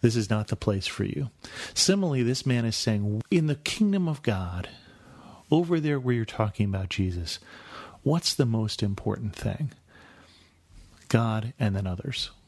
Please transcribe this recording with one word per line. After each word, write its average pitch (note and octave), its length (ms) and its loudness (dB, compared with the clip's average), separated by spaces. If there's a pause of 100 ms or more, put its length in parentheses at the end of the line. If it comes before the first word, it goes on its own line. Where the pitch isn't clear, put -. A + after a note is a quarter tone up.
this A#2 140 6
is A2 140 0
not G#2+ 200 0
the G#2+ 60 0
place G2 300 0
for - 180 -4
you. B2+ 280 -4 (420)
Similarly, F#3 480 2
this B2 240 0
man B2 180 2
is A2+ 120 0
saying, G#2 560 0
in E3 160 4
the C#3+ 80 0
kingdom G3 520 0
of D3+ 140 -4
God, F#2 480 -2 (800)
over E3 300 4
there D3 200 0
where B2+ 140 2
you're A2+ 120 2
talking G#2+ 420 0
about F#2+ 220 -2
Jesus, F2 500 -2 (640)
what's D#3+ 320 2
the C#3 100 4
most A2 380 0
important G2+ 520 -2
thing? A#2 360 -4 (1400)
God A2+ 520 2
and G2+ 160 2
then G2 120 -2
others. - 420 -6 (180)